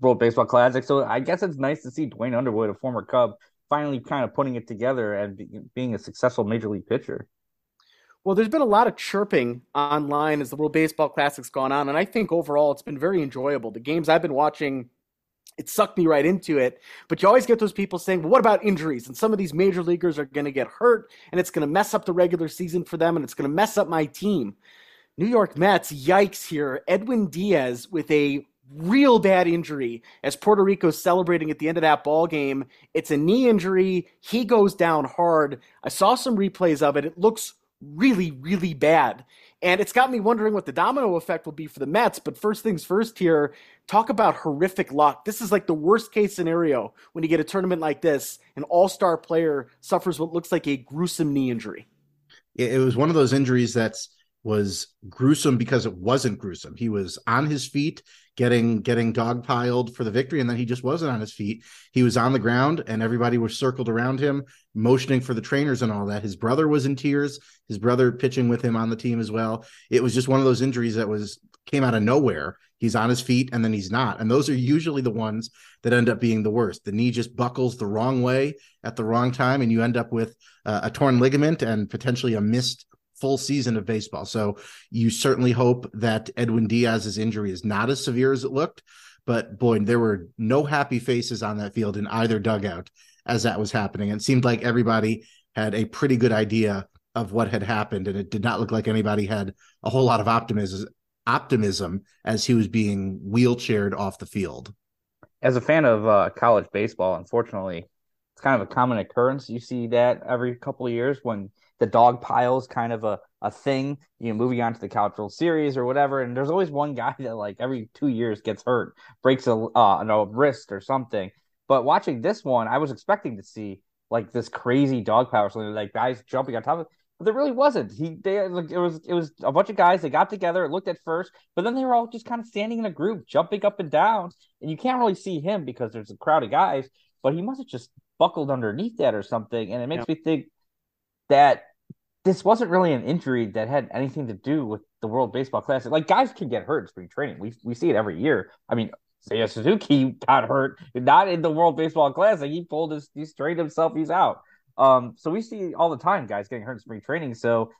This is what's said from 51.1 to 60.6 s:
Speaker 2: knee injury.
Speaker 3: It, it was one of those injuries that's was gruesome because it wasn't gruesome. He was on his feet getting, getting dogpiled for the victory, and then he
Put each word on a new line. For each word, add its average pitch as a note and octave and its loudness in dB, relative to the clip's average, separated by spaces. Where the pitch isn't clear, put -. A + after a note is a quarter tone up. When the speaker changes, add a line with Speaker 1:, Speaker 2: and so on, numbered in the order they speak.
Speaker 2:
knee C3+ 0
injury. A2 -8
Speaker 3:
It, B2+ -2
it C3+ 2
was C3 2
one D3 2
of E3 2
those C3+ 4
injuries B2+ 2
that's A2+ -2
was G#2 -2
gruesome C3+ 2
because B2 0
it G#2 -6
wasn't G#2+ 0
gruesome. - -12
He A#2 -6
was G2 -4
on B2 0
his D3 -4
feet C#3+ -4
getting, A#2 2
getting A#2 0
dogpiled A#2+ -2
for - -6
the A2 -4
victory, C3 -2
and A#2+ 0
then A#2+ -2
he A#2+ -2